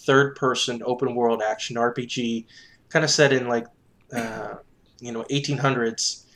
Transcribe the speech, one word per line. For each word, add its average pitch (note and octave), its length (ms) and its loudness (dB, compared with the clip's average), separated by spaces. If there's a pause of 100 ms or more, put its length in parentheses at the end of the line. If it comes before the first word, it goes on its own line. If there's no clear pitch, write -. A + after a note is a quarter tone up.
third-person C3+ 840 2
open-world A#2+ 580 0
action A2 340 -4
R A#2+ 160 2
P B2 140 -6
G, A#2 400 -4 (460)
kinda D#3 160 2
set C#3+ 240 6
in, B2 160 2
like, A#2 180 0 (480)
uh, A2 400 -8 (460)
you A#2+ 100 -12
know, A2+ 180 -6
eighteen C#3+ 300 -2
hundreds, A#2+ 760 -2